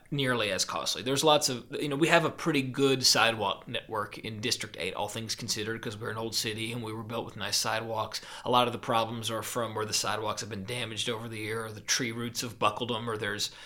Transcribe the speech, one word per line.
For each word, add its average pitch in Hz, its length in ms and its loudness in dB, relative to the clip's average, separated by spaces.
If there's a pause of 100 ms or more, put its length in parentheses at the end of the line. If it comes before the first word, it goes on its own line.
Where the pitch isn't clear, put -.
(100)
nearly 127 400 2
as 92 140 2
costly. - 380 -4
There's 135 200 2
lots 151 260 8
of, 120 160 -4 (160)
you 147 80 -2
know, 139 60 -2
we 156 140 4
have 165 160 8
a 147 60 2
pretty 151 320 2
good 131 440 4
sidewalk 110 640 4
network 110 500 -6
in 110 220 -8
District 110 400 -2
eight, 90 140 -2
all 104 120 -2
things 113 300 -6
considered, 113 440 -4
'cause 110 160 -6
we're 110 140 -6
an 110 60 -6
old 113 180 -4
city 110 380 -2
and 120 100 -6
we 110 100 -6
were 113 120 -8
built 117 220 -6
with 98 100 -12
nice 104 200 -2
sidewalks. 110 640 0 (240)
A 120 60 0
lot 123 160 6
of 117 60 0
the 110 80 -4
problems 113 500 0
are 110 140 -4
from 110 320 -2
where 107 100 0
the 107 60 -6
sidewalks 107 480 0
have 107 100 -6
been 98 140 -6
damaged 113 440 -4
over 117 200 -2
the 110 100 -8
year, 110 260 -4
or 110 60 -8
the 107 100 -10
tree 123 300 0
roots 117 300 -4
have 110 180 -6
buckled 113 320 2
them, 117 180 -2
or 110 80 -2
there's 104 360 -2 (140)